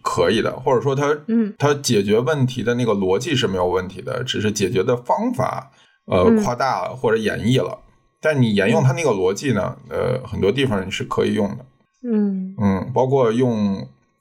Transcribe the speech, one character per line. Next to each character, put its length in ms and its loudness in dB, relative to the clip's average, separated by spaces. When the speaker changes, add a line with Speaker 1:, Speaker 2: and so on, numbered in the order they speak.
Speaker 1:
可 300 0
以 100 2
的， 180 -4
或 140 0
者 80 2
说 140 -2
他， 200 0
Speaker 2:
嗯。 320 0
Speaker 1:
他 160 4
解 260 0
决 180 2
问 280 2
题 160 -6
的 100 0
那 100 -2
个 100 2
逻 260 0
辑 160 -4
是 100 0
没 120 -2
有 100 0
问 200 -2
题 140 -14
的， 220 -6
只 180 -4
是 100 0
解 200 0
决 120 2
的 120 0
方 380 -2
法， 380 -4
呃， 180 2
Speaker 2:
嗯。 200 4
Speaker 1:
夸 120 -2
大 340 -2
或 220 -2
者 60 2
演 220 -2
绎 220 2
了。 160 -6
但 160 2
你 160 4
沿 140 4
用 140 4
他 100 4
那 100 -4
个 80 2
逻 220 0
辑 180 -2
呢， 240 -2
Speaker 2:
嗯。 100 -4
Speaker 1:
呃， 280 -2
很 120 -8
多 120 4
地 140 2
方 200 0
你 40 -10
是 140 -6
可 220 -2
以 80 0
用 160 0
的。 160 -12
Speaker 2:
嗯。 560 -2
Speaker 1:
嗯， 340 0
包 120 2
括 260 2
用 560 0